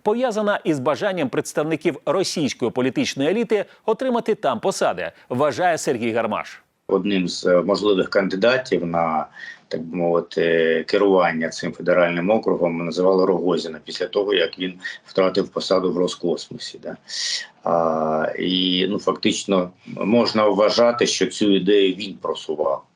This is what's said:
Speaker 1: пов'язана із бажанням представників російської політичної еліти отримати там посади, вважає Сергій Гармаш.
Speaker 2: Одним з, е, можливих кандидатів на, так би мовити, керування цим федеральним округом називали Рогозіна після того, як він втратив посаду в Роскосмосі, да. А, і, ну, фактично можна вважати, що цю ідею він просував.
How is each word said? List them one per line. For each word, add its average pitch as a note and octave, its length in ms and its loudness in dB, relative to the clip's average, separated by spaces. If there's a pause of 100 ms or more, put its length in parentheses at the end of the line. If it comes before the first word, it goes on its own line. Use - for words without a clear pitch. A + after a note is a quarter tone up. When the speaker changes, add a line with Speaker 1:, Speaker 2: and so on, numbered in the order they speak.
Speaker 1:
пов'язана G#3+ 600 0
із D#3 160 0
бажанням D3+ 500 -2
представників D#3 760 -2
російської C#3+ 680 -2
політичної C3+ 580 -2
еліти G#3+ 360 0 (200)
отримати A#3 500 0
там B2+ 240 -2
посади, G2 520 -2 (180)
вважає D3+ 480 0
Сергій A#2 340 -2
Гармаш. G#2+ 500 -2 (260)
Speaker 2:
Одним F#2+ 400 0
з, - 180 -6
е, F2+ 160 6
можливих F#2+ 480 2
кандидатів G2 760 0
на, E2 420 -2 (400)
так E2 140 -8
би E2 160 -8
мовити, E2 920 2
керування F2+ 600 4
цим E2+ 240 -8
федеральним F2 560 2
округом F2 560 0
називали F#2 400 2
Рогозіна E2+ 600 0
після E2+ 220 -8
того, G2+ 260 0
як - 260 0
він F#2 140 -6 (320)
втратив F#2 440 0
посаду F#2 420 0
в - 60 -4
Роскосмосі, - 840 -4
да. D#2+ 140 -12 (680)
А, D#2+ 640 0 (120)
і, F#2 500 0
ну, G2+ 100 -4
фактично F#2+ 680 -2 (180)
можна G#2+ 600 2
вважати, G#2+ 600 4
що - 180 0
цю G2+ 260 0
ідею F#2+ 440 4
він G2 260 -10
просував. D2 600 -4 (120)